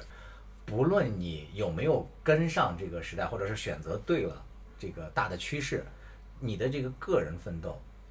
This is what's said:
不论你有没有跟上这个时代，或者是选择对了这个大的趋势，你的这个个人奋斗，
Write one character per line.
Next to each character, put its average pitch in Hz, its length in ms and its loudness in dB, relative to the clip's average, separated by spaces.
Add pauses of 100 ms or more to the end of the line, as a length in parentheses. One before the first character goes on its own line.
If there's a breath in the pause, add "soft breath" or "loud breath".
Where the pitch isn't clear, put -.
(640 loud breath)
不 117 200 4
论 143 340 4
你 78 340 -4
有 101 160 2
没 98 140 0
有 - 240 4 (160)
跟 156 260 6
上 101 300 4
这 98 60 -4
个 82 180 -4
时 85 140 -8
代， 92 80 2
或 - 120 -2
者 98 100 0
是 107 80 0
选 - 260 -4
择 104 240 -2
对 165 180 4
了 80 180 -4 (360)
这 95 100 -6
个 82 260 -8
大 101 140 2
的 90 80 -4
趋 147 240 -2
势， - 260 0 (540 soft breath)
你 110 160 0
的 113 140 2
这 139 120 0
个 127 100 -2
个 - 280 4
人 80 180 0
奋 82 220 -6
斗， 85 180 -6 (340)